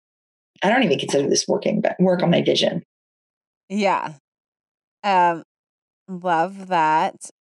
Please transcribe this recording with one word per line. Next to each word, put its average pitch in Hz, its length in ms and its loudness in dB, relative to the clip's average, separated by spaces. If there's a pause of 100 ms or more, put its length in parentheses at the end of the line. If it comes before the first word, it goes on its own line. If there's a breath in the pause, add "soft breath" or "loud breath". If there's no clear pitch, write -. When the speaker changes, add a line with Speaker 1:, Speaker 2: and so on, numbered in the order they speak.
(640)
Speaker 1:
I 185 80 2
don't 247 140 2
even 143 140 2
consider - 300 -2
this - 200 0
working, - 320 -2
but - 180 0
work 180 240 2
on 170 80 2
my 147 120 2
vision. 143 420 -2 (840)
Speaker 2:
Yeah. 190 460 -2 (880)
Um, 175 400 2 (640)
love 180 600 -4
that. 160 640 0 (100)